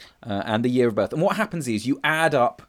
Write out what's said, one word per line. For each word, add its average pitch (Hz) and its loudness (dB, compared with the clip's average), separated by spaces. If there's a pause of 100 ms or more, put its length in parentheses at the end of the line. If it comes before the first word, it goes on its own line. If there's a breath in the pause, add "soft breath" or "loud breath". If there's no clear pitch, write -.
(240 loud breath)
Uh, 98 -6
and 113 -2
the 127 0
year 123 2
of 107 -2
birth. 104 0
And 143 -2
what 190 2
happens 170 -4
is 110 -2
you 139 -2
add 156 2
up, 120 2